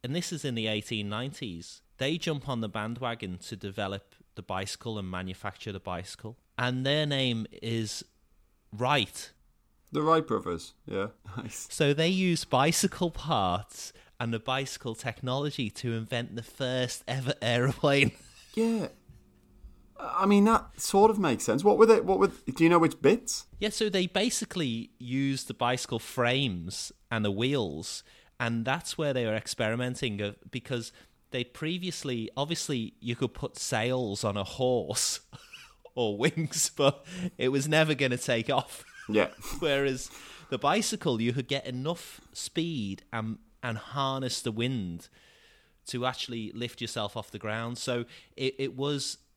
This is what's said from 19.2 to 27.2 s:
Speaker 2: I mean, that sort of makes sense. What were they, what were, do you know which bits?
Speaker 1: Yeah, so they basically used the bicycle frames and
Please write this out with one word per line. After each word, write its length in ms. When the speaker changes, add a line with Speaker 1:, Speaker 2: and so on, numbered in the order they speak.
Speaker 2:
I 300
mean, 200
that 340
sort 300
of 100
makes 240
sense. 180
What 160
were 80
they, 140
what 180
were, 140
do 120
you 60
know 100
which 200
bits? 460
Speaker 1:
Yeah, 80
so 200
they 200
basically 920
used 480
the 80
bicycle 460
frames 880
and 120